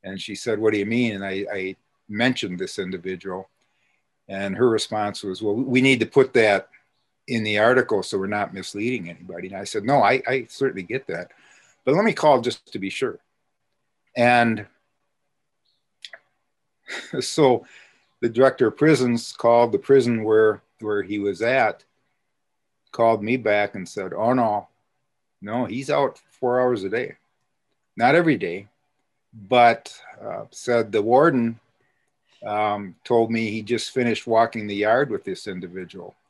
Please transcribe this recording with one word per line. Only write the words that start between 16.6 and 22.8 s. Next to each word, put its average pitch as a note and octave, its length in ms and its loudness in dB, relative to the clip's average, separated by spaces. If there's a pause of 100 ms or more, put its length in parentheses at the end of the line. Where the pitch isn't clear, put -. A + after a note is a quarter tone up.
<laughs> - 20 -
so C3 440 2 (540)
the A#2+ 100 0
director B2+ 380 4
of - 100 -2
prisons B2+ 540 2
called A#2 400 4
the - 80 0
prison A#2+ 440 4
where, A2 380 4 (180)
where G#2 220 -4
he G2+ 160 -6
was G2 240 -4
at, A#2 420 0 (1080)